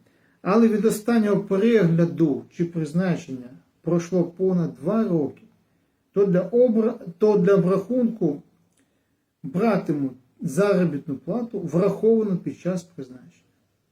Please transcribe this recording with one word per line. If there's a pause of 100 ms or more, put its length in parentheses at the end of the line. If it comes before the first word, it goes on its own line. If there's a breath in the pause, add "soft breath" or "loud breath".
(420 soft breath)
але
від
останнього
перегляду
чи
призначення (320)
пройшло
понад
два
роки, (680)
то
для
обра-, (180)
то
для
обрахунку (1040)
братимуть (300)
заробітну
плату,
враховану
під
час
призначення. (600)